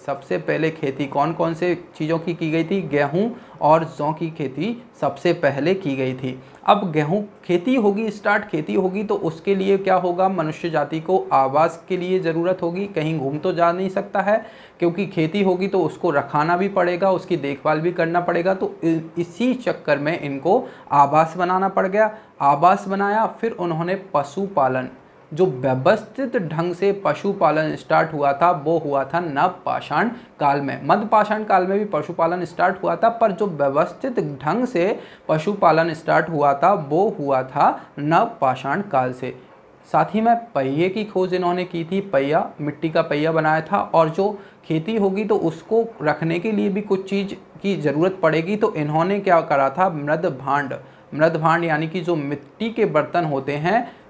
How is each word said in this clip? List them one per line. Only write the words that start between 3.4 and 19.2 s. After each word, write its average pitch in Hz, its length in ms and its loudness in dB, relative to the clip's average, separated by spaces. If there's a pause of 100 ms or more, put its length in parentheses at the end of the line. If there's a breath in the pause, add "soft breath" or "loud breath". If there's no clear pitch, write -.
और 160 240 4
जौ 151 280 -4
की 160 180 -6
खेती 160 520 -6 (180)
सबसे 151 320 0
पहले 151 420 0
की 147 220 -4
गई 131 180 -2
थी। 131 280 -8 (240 loud breath)
अब 196 260 2
गेहूँ 156 360 0 (160)
खेती 180 300 0
होगी, 214 360 2
स्टार्ट 208 340 -2
खेती 156 300 -4
होगी, 190 300 0
तो 202 100 -2
उसके 165 400 -2
लिए 190 240 2
क्या 190 160 2
होगा, 180 340 2
मनुष्य 165 420 -2
जाति 156 300 -2
को 185 320 0
आवास 143 560 2
के 185 80 -2
लिए 180 220 0
ज़रूरत 170 440 0
होगी, 175 240 -2
कहीं 160 320 -2
घूम 139 200 -4
तो 185 140 -2
जा 170 200 2
नहीं 190 160 -2
सकता 196 320 -4
है, 214 260 0 (320 loud breath)
क्योंकि 175 280 0
खेती 165 360 0
होगी 185 260 2
तो 185 160 2
उसको - 260 -2
रखाना 151 460 0
भी 196 120 0
पड़ेगा, 180 420 0
उसकी 175 260 -2
देखभाल 147 440 -2
भी 170 120 0
करना 170 280 0
पड़ेगा। 175 340 0
तो - 300 -4
इ-, 160 160 2 (180)
इसी 240 360 -2